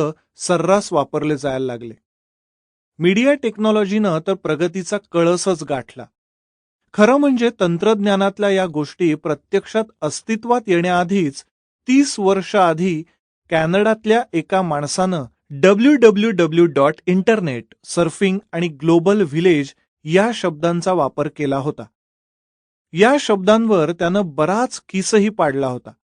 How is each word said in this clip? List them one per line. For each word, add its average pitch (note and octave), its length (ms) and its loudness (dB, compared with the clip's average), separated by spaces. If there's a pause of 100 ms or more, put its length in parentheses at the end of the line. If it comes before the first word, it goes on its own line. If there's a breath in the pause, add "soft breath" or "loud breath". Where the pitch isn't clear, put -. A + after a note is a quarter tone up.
(360)
सर्रास F#3 560 0
वापरले D3+ 440 -2
जायला C3 300 -6
लागले. A#2 280 -10 (1040)
मीडिया G#3 360 2
टेक्नॉलॉजीनं G#3+ 920 0
तर G3 80 0
प्रगतीचा F3 640 -4 (140)
कळसच E3+ 500 0
गाठला. C3 440 -10 (880)
खरं G#3+ 240 4
म्हणजे B3+ 340 2 (100)
तंत्रज्ञानातल्या G3+ 880 0
या F#3+ 160 0
गोष्टी D3+ 480 -2
प्रत्यक्षात F#3+ 720 -4 (180)
अस्तित्वात A3 640 -4
येण्याआधीच F3+ 800 0 (440)
तीस C4+ 320 2
वर्ष F#3+ 360 0
आधी E3+ 480 2 (460)
कॅनडातल्या G#3 840 0
एका F3+ 300 -2
माणसानं D#3+ 640 -2 (260)
डब्ल्यूडब्ल्यूडब्ल्यू G3+ 1160 4
डॉट C#3+ 280 2 (120)
इंटरनेट, F3+ 580 0 (200)
सर्फिंग F#3 540 -2 (140)
आणि E3+ 160 -4
ग्लोबल E3 540 2
व्हिलेज D3+ 520 0 (300)
या F#3 300 0
शब्दांचा E3+ 580 -4
वापर D3+ 440 -2
केला C#3 200 -2
होता. C3+ 260 -6 (1120)
या A3 280 4
शब्दांवर G3+ 720 2
त्यानं F3+ 320 0
बराच F3+ 640 -2
किसही G3+ 400 2
पाडला C#3 380 -2
होता. B2+ 240 -8 (180)